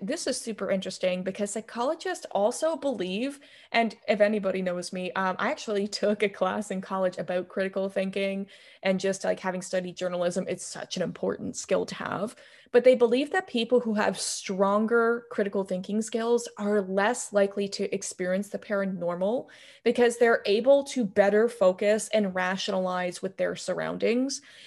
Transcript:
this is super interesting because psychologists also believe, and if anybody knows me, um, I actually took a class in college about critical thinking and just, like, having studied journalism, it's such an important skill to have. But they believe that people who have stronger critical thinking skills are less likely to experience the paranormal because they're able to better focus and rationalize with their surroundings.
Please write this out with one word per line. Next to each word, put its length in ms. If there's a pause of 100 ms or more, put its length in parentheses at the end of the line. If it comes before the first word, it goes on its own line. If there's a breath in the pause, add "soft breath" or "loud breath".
this 240
is 120
super 320
interesting 540
because 280
psychologists 800
also 440
believe, 640 (320 loud breath)
and 240 (100)
if 140
anybody 400
knows 320
me, 200
um, 260
I 120
actually 380
took 340
a 60
class 420
in 120
college 340
about 320
critical 400
thinking 580 (360 loud breath)
and 180
just, 240
like, 160
having 220
studied 340
journalism, 520
it's 180
such 320
an 40
important 540
skill 300
to 80
have. 420 (360 loud breath)
But 120
they 100
believe 380
that 140
people 340
who 140
have 260
stronger 1120
critical 340
thinking 380
skills 440 (120)
are 240
less 500
likely 360
to 260
experience 560
the 80
paranormal 880 (340 loud breath)
because 360
they're 260
able 400
to 220
better 420
focus 600
and 260
rationalize 880
with 160
their 180
surroundings. 880 (240 loud breath)